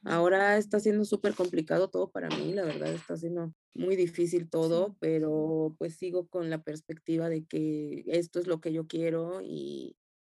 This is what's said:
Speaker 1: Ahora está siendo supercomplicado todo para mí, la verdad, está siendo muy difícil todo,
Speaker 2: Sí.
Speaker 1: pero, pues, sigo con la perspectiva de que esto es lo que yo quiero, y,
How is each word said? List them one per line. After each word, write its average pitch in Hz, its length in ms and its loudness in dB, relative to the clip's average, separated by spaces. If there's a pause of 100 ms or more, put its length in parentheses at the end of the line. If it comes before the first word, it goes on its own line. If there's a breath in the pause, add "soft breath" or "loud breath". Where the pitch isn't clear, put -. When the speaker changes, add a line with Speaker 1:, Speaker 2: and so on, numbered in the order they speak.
Speaker 1:
Ahora 190 540 4
está 208 220 2
siendo 208 260 4
supercomplicado 180 840 0
todo 185 220 -2
para 175 180 -6
mí, 156 240 -2
la 196 120 -2
verdad, 151 280 -2
está 170 240 -6
siendo 165 360 -4 (200)
muy 180 220 0
difícil 175 540 0
todo, 170 460 2
Speaker 2:
Sí. - 40 -
Speaker 1:
pero, 156 800 0
pues, 165 160 -4
sigo 180 320 -2
con 170 220 -2
la 156 140 -2
perspectiva 160 680 -4
de 160 160 -2
que 151 600 -2
esto 170 320 0
es 180 80 -2
lo 165 120 0
que 160 140 -2
yo 160 140 -2
quiero, 165 540 -2
y, - 540 -8 (320)